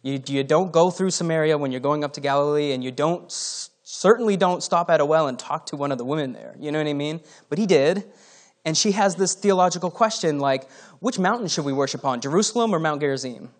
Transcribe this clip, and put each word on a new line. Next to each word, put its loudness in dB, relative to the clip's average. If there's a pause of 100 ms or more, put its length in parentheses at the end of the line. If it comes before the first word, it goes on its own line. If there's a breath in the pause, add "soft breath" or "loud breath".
You, -4
you -2
don't 2
go 4
through -2
Samaria 0
when -2
you're -6
going 0
up -6
to -12
Galilee, 2
and -4
you -6
don't -2
s-, -10 (100)
certainly 2
don't 0
stop 0
at 4
a 4
well 2
and -6
talk -8
to -8
one -4
of -2
the -8
women -4
there. -16
You -6
know -2
what 0
I -2
mean? -4 (300 loud breath)
But -2
he 0
did. 4 (600 loud breath)
And -2
she 2
has 2
this 0
theological 2
question, 0
like, 0 (300 loud breath)
"Which -2
mountain 0
should -4
we -2
worship -2
on, -2
Jerusalem 0
or 0
Mount -2
Gerizim?" -4 (100)